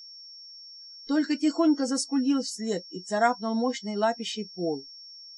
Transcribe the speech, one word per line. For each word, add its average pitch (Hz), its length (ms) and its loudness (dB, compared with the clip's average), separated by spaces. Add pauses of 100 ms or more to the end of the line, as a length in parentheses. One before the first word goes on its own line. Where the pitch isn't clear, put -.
(1040)
Только 294 320 0
тихонько 294 480 4
заскулил 262 560 0
вслед 214 480 -4
и 185 120 -10
царапнул 220 520 0
мощной 226 420 -2
лапищей 220 600 -2
пол, 156 300 -4 (520)